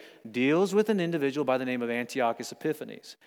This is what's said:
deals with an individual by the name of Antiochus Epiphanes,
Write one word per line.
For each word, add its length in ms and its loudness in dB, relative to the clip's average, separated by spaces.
deals 460 2
with 140 2
an 100 2
individual 440 0
by 140 2
the 80 -2
name 160 -2
of 80 -2
Antiochus 640 -2
Epiphanes, 640 -8